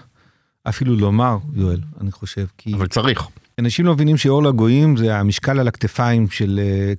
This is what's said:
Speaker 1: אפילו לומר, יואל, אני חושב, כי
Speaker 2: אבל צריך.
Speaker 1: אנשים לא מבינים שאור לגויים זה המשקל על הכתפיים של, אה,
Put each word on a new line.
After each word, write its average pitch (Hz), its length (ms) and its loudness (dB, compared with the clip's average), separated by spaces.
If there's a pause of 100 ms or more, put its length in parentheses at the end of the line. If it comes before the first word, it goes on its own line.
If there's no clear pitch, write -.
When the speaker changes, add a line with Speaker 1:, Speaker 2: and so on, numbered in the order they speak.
(680)
Speaker 1:
אפילו 123 260 0
לומר, 107 420 2 (160)
יואל, 92 260 -2 (220)
אני 98 100 -6
חושב, 98 340 -8 (120)
כי 110 160 -8
Speaker 2:
אבל 95 140 -2
צריך. 113 400 -2 (320)
Speaker 1:
אנשים 120 260 0
לא 175 80 4
מבינים 151 240 2
שאור 139 260 2
לגויים 135 540 4
זה 110 180 0
המשקל 101 440 0
על 123 80 2
הכתפיים 117 600 0
של, 98 340 -2
אה, 98 360 -2